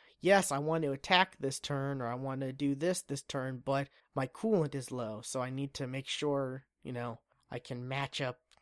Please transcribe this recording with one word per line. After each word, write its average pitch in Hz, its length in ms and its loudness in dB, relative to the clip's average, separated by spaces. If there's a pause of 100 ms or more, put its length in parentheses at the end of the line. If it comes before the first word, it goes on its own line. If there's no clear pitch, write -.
(200)
yes, 190 320 6
I 139 60 0
want 156 260 0
to 139 80 2
attack 180 460 4
this 135 220 -2
turn 139 400 -2
or 123 60 -2
I 117 80 -2
want 131 260 -4
to 135 120 -4
do 139 220 2
this 175 280 0
this 139 200 -6
turn, 131 420 -4
but 139 240 0 (260)
my 135 120 2
coolant 180 480 2
is 135 180 -4
low, 113 300 -4
so - 200 -4
I 127 80 -2
need 139 240 -4
to 139 120 -4
make 131 220 -6
sure, 139 560 -2 (180)
you - 100 -8
know, 120 280 -6 (300)
I 123 80 -6
can 123 300 -8
match 135 320 -4
up 131 180 -4 (240)